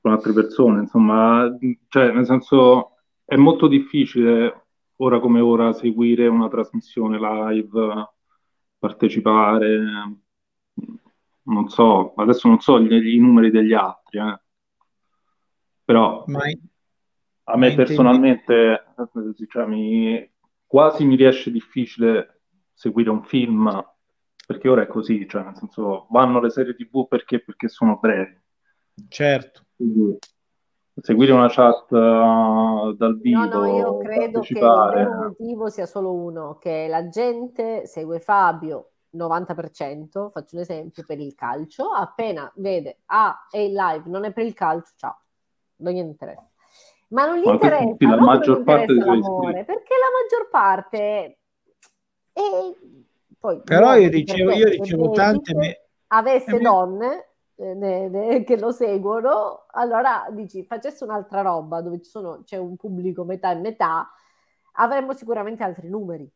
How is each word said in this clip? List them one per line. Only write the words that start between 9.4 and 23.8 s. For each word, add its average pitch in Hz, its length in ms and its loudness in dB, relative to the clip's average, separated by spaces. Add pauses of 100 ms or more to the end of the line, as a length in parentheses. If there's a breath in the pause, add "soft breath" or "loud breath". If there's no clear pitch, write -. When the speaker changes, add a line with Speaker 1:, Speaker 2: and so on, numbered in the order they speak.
Speaker 1:
non 104 260 -2
so, 104 460 2
adesso 120 320 2
non 113 140 6
so 131 180 6
gli, 113 140 4 (220)
i 120 40 6
numeri 117 320 6
degli 110 220 4
altri, 98 460 -4
eh. 104 200 -6 (1400)
Però 113 440 2
Speaker 2:
Ma 143 220 -6
in-, 165 100 -10 (840)
Speaker 1:
a 113 140 -8
me - 20 2
Speaker 2:
ma 127 80 6
intendi 135 80 2
Speaker 1:
personalmente, 127 1080 4 (640)
cioè, 117 160 -6
mi, 110 680 -4 (340)
quasi 151 400 4
mi 131 100 4
riesce 131 360 4
difficile 113 920 -4 (320)
seguire 113 360 -2
un 107 140 -4
film, 110 600 -2 (640)